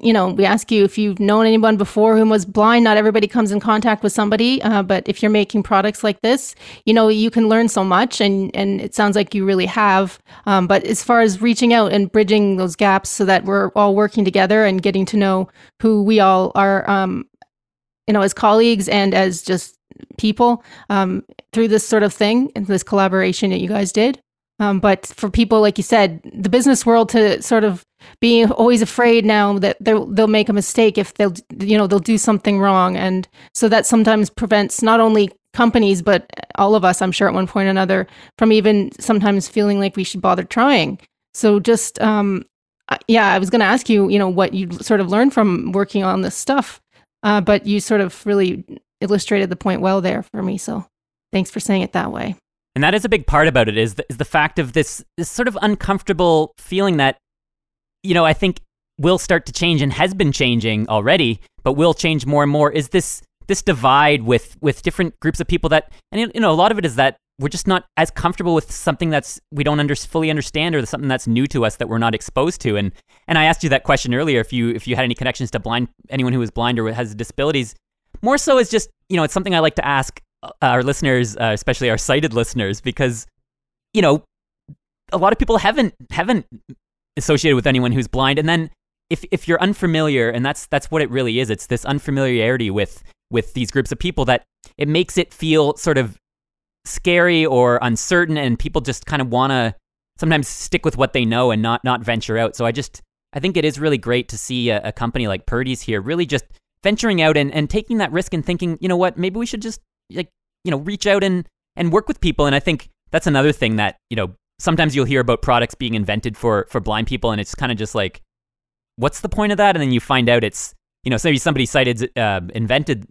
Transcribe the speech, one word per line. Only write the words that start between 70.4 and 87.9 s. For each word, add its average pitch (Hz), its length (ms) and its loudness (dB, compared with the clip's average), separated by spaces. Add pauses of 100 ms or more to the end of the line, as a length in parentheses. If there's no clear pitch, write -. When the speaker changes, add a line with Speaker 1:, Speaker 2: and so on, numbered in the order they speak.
Speaker 2:
or 135 120 -2
something 135 220 -8
that's - 180 -4
new 120 220 0
to 120 160 -2
us 107 120 -2
that 113 120 -8
we're 113 100 -2
not 113 160 0
exposed 139 460 -4
to. 104 160 -2
And, 101 160 -4 (340)
and 165 120 0
I 156 60 2
asked 156 180 0
you 156 80 -2
that 131 140 0
question 131 300 0
earlier, 139 260 0
if 113 120 -6
you, 120 180 -2
if 113 160 -6
you 120 100 -4
had 131 80 -2
any 120 100 -2
connections 127 380 -6
to 117 60 -4
blind, 117 300 -4 (220)
anyone 127 220 -2
who 127 100 -2
is 107 80 -6
blind 117 280 -2
or 110 140 -2
has 113 220 -8
disabilities. 131 600 -4 (480)
More 269 160 2
so 269 200 2
is 226 100 2
just, - 220 -2 (180)
you 190 80 -2
know, 165 60 2
it's - 120 -2
something 190 200 -2
I 165 60 2
like 156 160 0
to - 80 -4
ask, 139 360 -4 (220)
uh, - 80 -16 (120)
our 127 200 2
listeners, 127 540 0
uh, 113 160 -2
especially 123 380 -2
our 110 80 0
sighted 143 360 -2
listeners, 113 460 -4
because, 123 460 -4 (640)
you 214 100 2
know, 156 200 4 (920)
a - 60 -2
lot 196 140 2
of 220 60 -2
people 226 200 2
haven't, 220 360 0 (160)
haven't 190 360 -2 (720)
associated 147 400 2
with 123 100 0
anyone 127 260 0